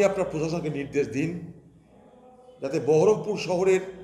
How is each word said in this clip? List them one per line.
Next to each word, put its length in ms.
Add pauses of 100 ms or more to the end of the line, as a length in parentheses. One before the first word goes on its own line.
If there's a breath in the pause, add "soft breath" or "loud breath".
আপনার 240
প্রশাসনকে 460
নির্দেশ 280 (120)
দিন 120 (1300)
যাতে 160 (100)
বহরমপুর 460 (120)
শহরের 360 (220)